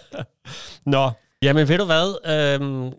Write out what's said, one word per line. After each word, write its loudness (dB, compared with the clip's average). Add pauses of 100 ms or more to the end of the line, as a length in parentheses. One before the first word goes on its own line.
(880)
<laughs> -
Nå. 2 (320)
Jamen, 4
ved 4
du 0
hvad? 0 (460)
Øhm, -6